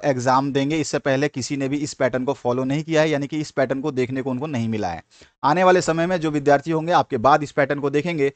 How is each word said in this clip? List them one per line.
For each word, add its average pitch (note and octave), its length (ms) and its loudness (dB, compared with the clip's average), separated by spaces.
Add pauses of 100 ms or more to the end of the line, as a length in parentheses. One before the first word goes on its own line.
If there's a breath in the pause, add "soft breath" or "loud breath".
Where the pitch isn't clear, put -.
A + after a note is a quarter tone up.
एग्जाम C3 480 2
देंगे। C#3 240 0
इससे D3 220 -2
पहले C3+ 280 0
किसी C#3 300 -6
ने C3+ 100 -2
भी C#3 100 -2
इस C#3+ 160 -6
पैटर्न B2+ 300 -2
को C#3 100 -2
फॉलो C3 300 -2
नहीं C#3+ 200 -2
किया D#3 180 2
है, D#3+ 80 2
यानी C#3+ 180 -2
कि D#3 120 -6
इस D#3 120 -6
पैटर्न C3+ 300 -2
को D3+ 100 -4
देखने B2+ 300 -2
को B2+ 80 -4
उनको B2+ 180 -4
नहीं A#2 220 -4
मिला G#2 180 -2
है। E2 160 -8 (400 soft breath)
आने E3+ 200 2
वाले F#3 180 6
समय E3 240 0
में F#3 140 -2
जो D#3 120 -2
विद्यार्थी C#3+ 400 2
होंगे D#3+ 200 -2
आपके C3+ 260 2
बाद C#3 260 4
इस - 80 -12
पैटर्न C#3+ 280 0
को C#3 100 -2
देखेंगे। C#3+ 460 0